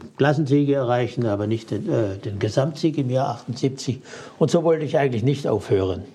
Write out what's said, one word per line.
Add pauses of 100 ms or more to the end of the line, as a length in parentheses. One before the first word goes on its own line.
(160)
Klassensiege
erreichen,
aber
nicht
den,
äh,
den
Gesamtsieg
im
Jahr
achtundsiebzig. (400)
Und
so
wollte
ich
eigentlich
nicht
aufhören. (120)